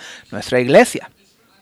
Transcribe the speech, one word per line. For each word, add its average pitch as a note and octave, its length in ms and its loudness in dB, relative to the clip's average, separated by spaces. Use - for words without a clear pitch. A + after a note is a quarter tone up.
nuestra B2+ 300 -4
iglesia. C#3+ 500 0